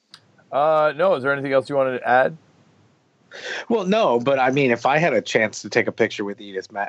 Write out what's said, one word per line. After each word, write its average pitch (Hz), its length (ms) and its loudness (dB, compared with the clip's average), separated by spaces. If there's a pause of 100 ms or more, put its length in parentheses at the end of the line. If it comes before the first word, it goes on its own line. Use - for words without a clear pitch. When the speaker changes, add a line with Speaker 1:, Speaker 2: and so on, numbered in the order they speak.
(500)
Speaker 1:
Uh, 151 460 2
no. 180 200 2
Is 127 60 -6
there 139 120 0
anything 139 180 -4
else 131 160 2
you 143 80 -4
wanted 131 220 0
to - 100 -6
add? 131 260 4 (1300)
Speaker 2:
Well, 220 180 0
no, 185 320 2
but 131 220 0
I 131 100 2
mean, 135 220 2
if 117 120 -2
I 139 140 2
had 160 140 2
a 107 100 0
chance 110 400 -2
to 107 80 -14
take 107 160 0
a 110 60 -4
picture 107 320 -2
with 101 160 -8
Edith 98 320 -12
Ma-, 101 160 -6